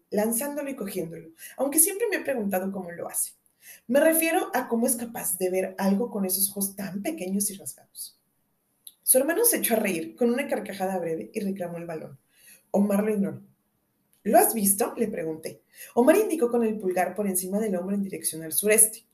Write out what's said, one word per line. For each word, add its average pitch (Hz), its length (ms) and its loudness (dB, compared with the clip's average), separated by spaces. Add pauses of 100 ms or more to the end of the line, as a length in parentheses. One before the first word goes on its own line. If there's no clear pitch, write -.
lanzándolo 277 600 -2
y - 80 -8
cogiéndolo, 165 540 -8 (260)
aunque 285 220 0
siempre 403 300 2
me 339 80 0
he 302 60 -4
preguntado 196 480 -2
cómo 180 200 -8
lo - 180 -10
hace. - 220 -4 (560)
Me 254 120 4
refiero 320 540 4
a 262 140 0
cómo 233 200 2
es - 80 2
capaz - 420 -6
de 185 120 0
ver 185 280 -2
algo 196 320 2
con 196 160 -2
esos 185 260 0
ojos - 240 -6
tan 196 260 -8
pequeños 202 500 -2
y 190 40 -12
rasgados. - 640 -16 (840)
Su - 140 4
hermano 330 260 2
se 480 140 2
echó - 160 0
a 214 40 4
reír 180 380 -2
con 240 160 2
una 277 160 -2
carcajada 190 520 -4
breve 165 340 -6
y 220 60 -6
reclamó 185 380 -6
el 170 80 -10
balón. 156 340 -10 (520)
Omar 202 320 2
lo 220 80 2
ignoró. 196 300 -2 (840)
"¿Lo 233 140 6
has 370 160 6
visto?", 202 440 0
le 226 100 0
pregunté. 160 540 -8 (340)
Omar 294 220 8
indicó 330 340 2
con 240 120 2
el 214 140 0
pulgar 180 380 0
por 208 120 -2
encima 185 320 -2
del 214 160 0
hombro 190 200 -2
en 202 80 -2
dirección 160 400 -6
al 160 100 -8
sureste. 214 600 4